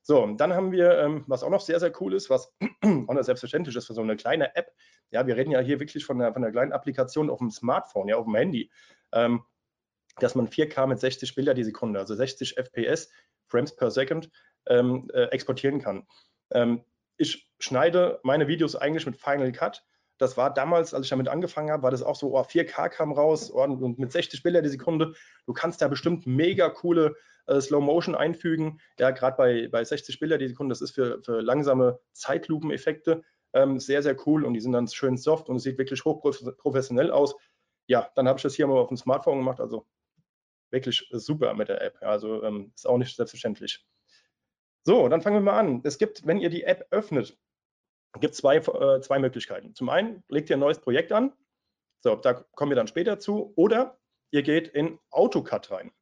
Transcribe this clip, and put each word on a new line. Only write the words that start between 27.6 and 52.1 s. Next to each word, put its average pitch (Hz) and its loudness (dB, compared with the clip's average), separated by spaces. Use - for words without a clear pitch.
Slow 143 0
Motion 165 0
einfügen. 160 -2
Ja, 127 4
grad 131 -2
bei, 120 4
bei 117 -2
sechzig - -8
Bilder 156 0
die 135 -2
Sekunde, 127 -6
das 113 -6
ist - -8
für, 120 -2
für 113 -2
langsame 127 2
Zeitlupeneffekte, 156 -4
ähm, 135 4
sehr, 139 0
sehr 139 0
cool 151 2
und 123 -2
die 110 -4
sind 123 -2
dann 120 0
schön 127 -2
soft 156 0
und 127 -2
es 113 -4
sieht 131 -4
wirklich 131 -4
hochprofessionell 135 0
aus. 143 2
Ja, 120 2
dann 127 2
habe 131 2
ich - -8
das 139 -2
hier 147 2
mal 135 4
auf 117 2
dem 127 -6
Smartphone 139 0
gemacht, 127 -2
also 113 -8
wirklich 127 -2
super 120 -2
mit 107 -4
der - -4
App. 101 -8
Ja, 104 -4
also, 107 -2
ähm, 104 -6
ist - -8
auch 123 4
nicht 127 -4
selbstverständlich. - -8
So, 175 6
dann 165 2
fangen 208 2
wir 208 4
mal 202 4
an. 139 0
Es 147 -4
gibt, - -4
wenn 175 2
ihr 170 0
die 165 -6
App - -2
öffnet, 175 -2
gibt's - -2
zwei, 143 4
äh, 139 2
zwei 139 0
Möglichkeiten. 123 -4
Zum 127 -6
einen 190 -2
legt 151 -2
ihr 147 2
ein - -2
neues 147 2
Projekt 131 0
an, 240 2
so, 110 4